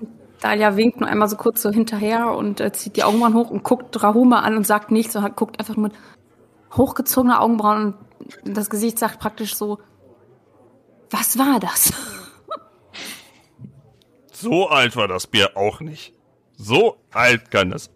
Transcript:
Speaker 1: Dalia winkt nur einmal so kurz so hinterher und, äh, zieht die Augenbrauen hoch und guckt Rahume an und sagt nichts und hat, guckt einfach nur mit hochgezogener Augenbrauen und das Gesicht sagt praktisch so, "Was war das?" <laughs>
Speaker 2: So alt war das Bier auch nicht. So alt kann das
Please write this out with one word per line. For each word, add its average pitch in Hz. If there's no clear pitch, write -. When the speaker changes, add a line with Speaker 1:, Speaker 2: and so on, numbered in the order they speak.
Speaker 1:
Dalia 214
winkt 226
nur 247
einmal 208
so 208
kurz 226
so 208
hinterher 220
und, 208
äh, 202
zieht -
die 202
Augenbrauen 220
hoch 233
und 202
guckt -
Rahume 233
an 220
und 208
sagt 208
nichts 226
und 202
hat, 208
guckt -
einfach 214
nur 214
mit 208
hochgezogener 254
Augenbrauen 214
und 196
das 214
Gesicht 226
sagt 226
praktisch 214
so, 208
"Was -
war 269
das?" -
<laughs> -
Speaker 2:
So 190
alt -
war 110
das 92
Bier 98
auch 101
nicht. 156
So 139
alt 120
kann 95
das -